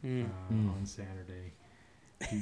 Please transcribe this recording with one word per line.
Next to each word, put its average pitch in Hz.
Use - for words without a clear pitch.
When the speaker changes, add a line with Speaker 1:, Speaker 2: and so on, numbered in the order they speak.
Speaker 1:
Mm. 127
Speaker 2:
uh, 92
Speaker 3:
Mm. 107
Speaker 2:
on 98
Saturday. 92
Do, 107